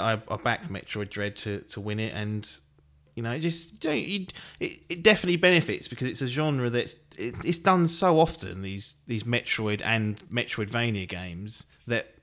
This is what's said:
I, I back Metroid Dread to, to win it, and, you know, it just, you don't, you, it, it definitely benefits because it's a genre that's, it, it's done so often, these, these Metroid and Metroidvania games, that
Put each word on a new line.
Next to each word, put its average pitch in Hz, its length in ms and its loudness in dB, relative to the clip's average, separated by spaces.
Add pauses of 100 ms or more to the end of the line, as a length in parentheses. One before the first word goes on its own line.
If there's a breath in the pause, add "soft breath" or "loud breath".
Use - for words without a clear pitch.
(140)
I, 107 160 -2
I 107 80 -2
back 120 320 -2
Metroid 98 400 -6
Dread 104 280 -4
to, 101 240 -4
to - 200 -10
win 107 180 -4
it, 110 140 -4
and, 107 360 -4 (680)
you 117 80 -6
know, 117 80 -2
it 139 80 -4
just, 165 340 -4
you - 60 -20
don't, - 280 0
you, 190 180 -4 (360 loud breath)
it, - 260 -6
it 175 160 -6
definitely 185 320 6
benefits 170 540 4
because - 180 -4
it's 127 140 -4
a 131 60 -2
genre 131 420 0
that's, 120 260 0 (220)
it, 117 260 -6
it's 165 160 0
done 180 300 6
so 170 300 6
often, 95 420 2
these, 98 340 -6 (120)
these 110 160 -2
Metroid 110 600 0
and 107 340 2 (120)
Metroidvania 113 800 -2
games, 92 560 -8 (220 soft breath)
that 117 360 -2